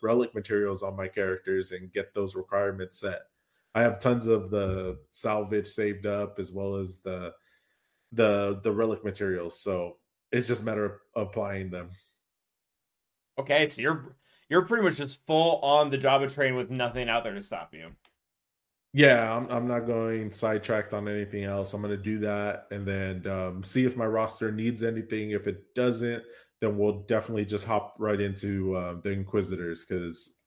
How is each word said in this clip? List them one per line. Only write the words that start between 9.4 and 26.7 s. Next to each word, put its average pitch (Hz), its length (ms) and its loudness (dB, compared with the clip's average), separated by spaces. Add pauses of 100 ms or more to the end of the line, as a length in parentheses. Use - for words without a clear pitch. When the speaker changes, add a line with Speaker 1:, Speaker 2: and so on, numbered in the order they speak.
Speaker 1:
So 90 380 -4 (340)
it's 120 160 0
just 113 160 0
a - 20 -8
matter 107 200 -2
of 101 420 -6
applying 98 420 -6
them. 90 220 -10 (1500)
Speaker 2:
Okay, 143 300 4
so 131 140 -8
you're, 151 340 -2 (340)
you're 180 160 6
pretty 226 180 2
much 170 120 4
just 139 320 -8
full 160 320 6
on 147 320 6
the 139 60 2
Jabba 135 360 4
train 131 220 2
with 123 160 -2
nothing 120 380 -2
out 113 140 2
there 107 100 -6
to 101 100 -10
stop 85 300 -10
you. 82 180 -16 (1080)
Speaker 1:
Yeah, 117 380 8
I'm, 123 160 -2
I'm 120 160 0
not 120 140 0
going 113 500 -2
sidetracked 107 640 0
on 104 160 -2
anything 104 340 -4
else. 98 300 -2
I'm 104 80 -4
gonna 104 160 -2
do 104 220 -2
that 104 520 -2
and 101 160 -6
then, 95 400 -4
um, 92 340 -4
see 127 220 2
if 123 140 2
my 117 80 0
roster 110 480 0
needs 110 300 -2
anything. 110 480 -4
If 101 160 -2
it - 280 -8
doesn't, 120 480 0 (380)
then 104 160 0